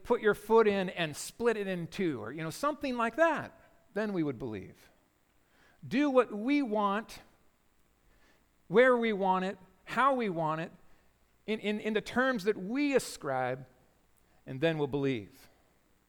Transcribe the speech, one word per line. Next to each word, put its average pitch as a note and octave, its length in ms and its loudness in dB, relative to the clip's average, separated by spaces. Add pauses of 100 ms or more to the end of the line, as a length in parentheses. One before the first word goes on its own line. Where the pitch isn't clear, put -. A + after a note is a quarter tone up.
put A#3+ 160 2
your G#3 140 4
foot A3 340 6
in G3 220 2
and E3 260 -4
split A#3 400 -2
it G3+ 120 -4
in F3 200 -4
two," D3+ 340 -2
or, A2 120 -8
you D#3+ 100 -8
know, D#3+ 60 -4
something C#4 480 -4
like A3+ 180 -2
that. D#4 380 2 (400)
Then G#3 180 -2
we F3+ 100 -2
would C#3 160 -2
believe. G#2 380 -8 (1120)
Do C#4 220 2
what B3+ 240 2
we C4 280 0
want, G#3 580 -2 (1500)
where B3 300 6
we A3+ 160 2
want F#3 320 2
it, G3+ 120 -6 (280)
how C4+ 280 2
we A#3+ 140 0
want D#3+ 340 -2
it, F#3 100 -10 (760)
in, G#3+ 120 -4
in, G#3+ 200 -2
in A3 140 -4
the G#3 80 0
terms B3 420 0
that G#3+ 140 0
we C4 380 -2
ascribe, C3 680 -2 (800)
and C3 140 -10
then D#3+ 180 0
we'll D3 100 0
believe. C3+ 440 -2 (760)